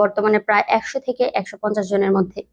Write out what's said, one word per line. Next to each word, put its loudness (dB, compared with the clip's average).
বর্তমানে 2
প্রায় 2
একশো -2
থেকে -2
একশো -6
পঞ্চাশ -2
জনের 2
মধ্যে। -2